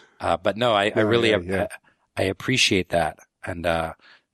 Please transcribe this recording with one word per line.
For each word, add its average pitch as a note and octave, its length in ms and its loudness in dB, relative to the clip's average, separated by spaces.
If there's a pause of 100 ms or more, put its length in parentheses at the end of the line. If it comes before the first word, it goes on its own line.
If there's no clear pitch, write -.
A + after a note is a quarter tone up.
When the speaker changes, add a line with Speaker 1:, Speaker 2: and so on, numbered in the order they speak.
(200)
Speaker 1:
uh, F2 160 0
but G2+ 220 -2
no, A#2+ 160 2
I, G2+ 100 4
I G#2+ 120 0
Speaker 2:
Yeah, A2 60 4
Speaker 1:
really, A2+ 280 2
Speaker 2:
yeah, G#2 60 4
Speaker 1:
ap-, F2 100 -4
Speaker 2:
yeah. F#2+ 200 -2 (500)
Speaker 1:
I, G2+ 80 -2
I - 20 0
appreciate G2 640 0
that. D#2+ 280 -2 (240)
And, E2+ 220 -8
uh, E2 300 -2 (400)